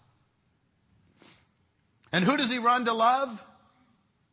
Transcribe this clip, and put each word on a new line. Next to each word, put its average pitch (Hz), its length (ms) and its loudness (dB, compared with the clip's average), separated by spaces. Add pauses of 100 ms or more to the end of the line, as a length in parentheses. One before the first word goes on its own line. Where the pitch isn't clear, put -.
(2000)
And 180 140 0
who 262 100 2
does 277 140 -2
he 254 80 -4
run 240 260 0
to 233 100 -2
love? 247 360 0 (1040)